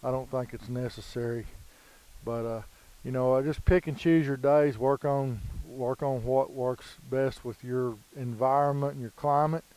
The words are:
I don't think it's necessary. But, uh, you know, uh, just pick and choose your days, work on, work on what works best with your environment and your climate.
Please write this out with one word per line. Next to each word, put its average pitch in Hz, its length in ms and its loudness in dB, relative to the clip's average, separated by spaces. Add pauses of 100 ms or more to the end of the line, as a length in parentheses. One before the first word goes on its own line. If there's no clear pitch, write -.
I 131 80 -2
don't 131 200 -4
think 127 240 -4
it's - 140 -12
necessary. 120 760 -6 (800)
But, 117 220 -4
uh, 113 160 -6 (420)
you 131 60 -8
know, 127 240 2
uh, 131 80 4
just 147 220 -2
pick 180 220 6
and 151 120 -4
choose 165 280 4
your 139 100 -2
days, 139 420 4
work 131 260 2
on, 139 360 0 (260)
work 127 360 -4
on 135 220 -2
what 131 280 2
works 127 440 -4 (140)
best 131 340 0
with 120 200 -10
your 123 320 -2 (200)
environment 139 760 2
and 139 100 -10
your 117 100 -8
climate. 151 520 0 (120)